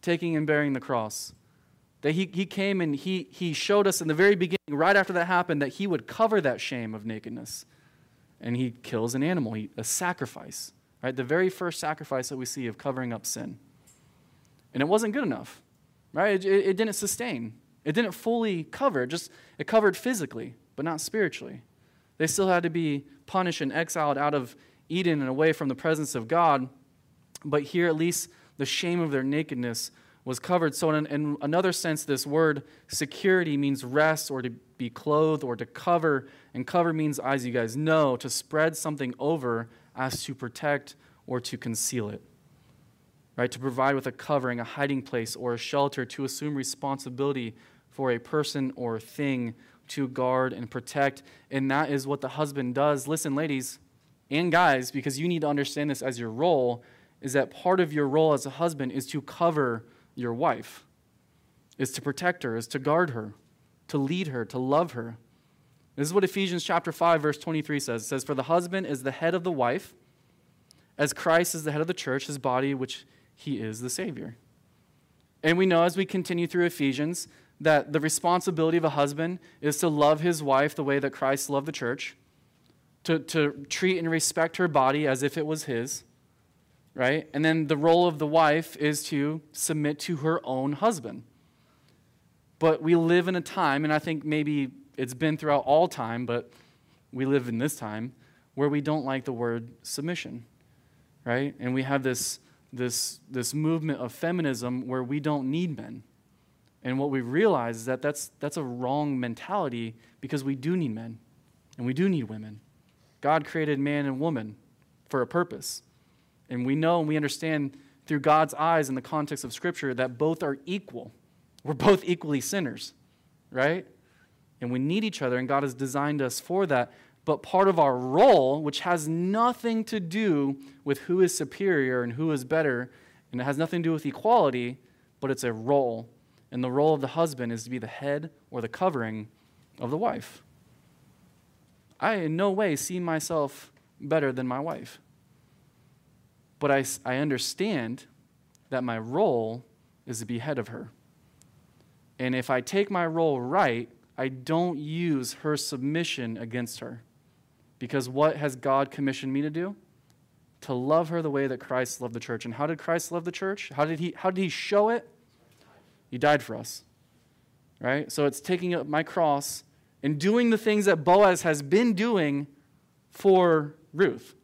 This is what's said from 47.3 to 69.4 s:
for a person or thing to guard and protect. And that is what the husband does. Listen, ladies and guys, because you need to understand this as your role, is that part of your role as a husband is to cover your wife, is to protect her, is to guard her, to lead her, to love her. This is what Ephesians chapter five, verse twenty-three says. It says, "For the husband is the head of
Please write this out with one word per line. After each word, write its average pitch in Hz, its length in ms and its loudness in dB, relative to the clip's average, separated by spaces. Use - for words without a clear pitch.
for 131 240 -2
a 117 60 0
person 143 580 -2
or 113 240 -4
thing 127 540 -4
to 139 180 -4
guard 127 460 0
and 117 180 -10
protect. 139 520 -2
And 135 200 0
that 143 200 2
is 139 160 -2
what 139 140 -2
the 131 80 -4
husband 139 460 -2
does. 139 340 2
Listen, 156 260 -2
ladies 143 440 -4
and 160 220 2
guys, 143 380 4
because 135 280 -4
you 170 100 0
need 170 120 0
to 147 80 0
understand 143 420 0
this 131 120 -4
as 127 180 -4
your 117 100 -4
role, 127 540 2
is 131 100 -6
that 135 180 2
part 185 300 2
of 165 100 2
your 147 160 2
role 151 280 6
as 131 100 -2
a 139 60 -8
husband 135 420 -2
is 131 140 -4
to 143 160 -6
cover 139 640 0
your 120 180 -4
wife, 135 500 -2
is 135 140 -2
to 139 100 -8
protect 170 400 -2
her, 113 140 -2
is 113 100 -6
to - 120 -6
guard 151 320 2
her, 107 220 -8
to - 80 -4
lead 165 300 -2
her, 127 180 -4
to 127 140 -8
love 143 340 2
her. 117 240 -10
This 143 120 -2
is 170 40 -6
what 190 120 4
Ephesians 180 400 -2
chapter 175 280 0
five, 170 300 4
verse 147 160 0
twenty-three 151 420 -2
says. 117 220 -4
It - 40 -10
says, 135 180 -4
"For 147 100 -4
the 131 100 -2
husband 175 420 0
is 139 160 -4
the 135 100 -4
head 165 220 -2
of 175 100 -2